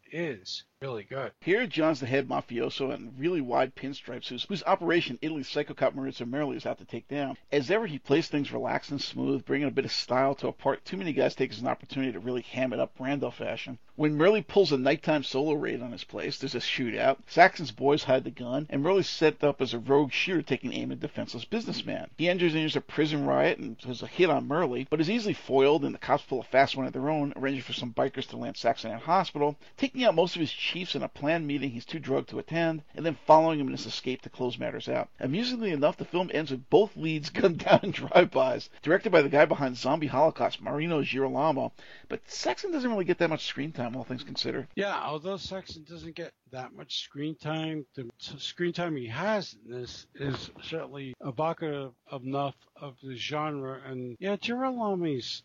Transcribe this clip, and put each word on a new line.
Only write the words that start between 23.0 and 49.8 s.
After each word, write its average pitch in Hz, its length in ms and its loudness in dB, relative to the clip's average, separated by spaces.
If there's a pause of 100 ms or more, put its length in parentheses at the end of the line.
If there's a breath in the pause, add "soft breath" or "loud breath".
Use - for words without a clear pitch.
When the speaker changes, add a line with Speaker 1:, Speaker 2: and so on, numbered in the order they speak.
Speaker 2:
riot 139 320 4
and 113 300 -10
has 123 160 -8
a 113 40 -10
hit 180 220 2
on 127 180 2
Merli, 131 440 0
but 156 100 2
is 156 80 2
easily 208 240 0
foiled, 139 520 4
and - 100 -4
the - 40 -12
cops - 240 2
pull - 180 -4
a - 20 -8
fast 139 320 4
one 131 100 -2
of 127 80 -6
their 135 160 -2
own, 147 280 0
arranging 135 260 -2
for 123 100 -10
some 123 200 -8
bikers 131 340 0
to 120 100 -12
land 117 200 -8
Saxon 113 340 0
at 113 100 -10
a - 40 -14
hospital, 151 500 2 (220 soft breath)
taking 262 260 -2
out 202 120 6
most 175 200 4
of 175 60 -2
his 135 100 -2
chiefs - 440 -4
in 135 80 -2
a - 40 -4
planned 156 400 -2
meeting 139 240 -2
he's 117 140 -10
too 160 140 -8
drugged 135 300 -2
to 113 100 -6
attend, 160 440 -2 (120)
and 151 100 -4
then 156 200 -2
following 156 340 8
him 135 80 0
in 131 40 -2
his 131 140 -6
escape 127 380 -6
to 120 60 -12
close 123 300 -4
matters 113 300 -6
out. 131 180 -2 (120)
Amusingly 226 520 -2
enough, 151 260 2
the - 80 -8
film 180 280 -2
ends 147 180 -2
with 131 180 -8
both 202 280 6
leads 156 320 -2
<laughs> - 20 -20
gunned 185 280 2
down - 240 8
in 202 80 -2
drive-bys, 131 760 4 (140 loud breath)
directed 185 280 4
by 165 100 10
the 139 80 4
guy 147 160 8
behind 135 320 0
Zombie 143 300 0
Holocaust, 131 540 2
Marino 151 400 0
Girolamo, 131 680 0 (380 loud breath)
but - 180 -4
Saxon - 440 -4
doesn't 254 200 0
really 190 140 0
get 175 140 2
that 170 100 2
much 156 160 -4
screen 147 260 -6
time, 120 240 -6
all 127 80 -8
things 127 200 -8
considered. - 520 -6
Speaker 1:
Yeah, 196 260 -2
although 156 360 -6
Saxon 175 500 -12
doesn't 165 280 -14
get 165 180 -12 (180)
that 127 240 -12
much - 280 -10
screen 151 320 -6
time, 156 500 -4 (100)
the 135 80 -10 (160)
t-, - 200 -14
screen 175 340 -4
time 170 240 -2
he 123 100 -6
has 180 480 -2 (100)
in 113 60 -16
this 123 340 -12 (100)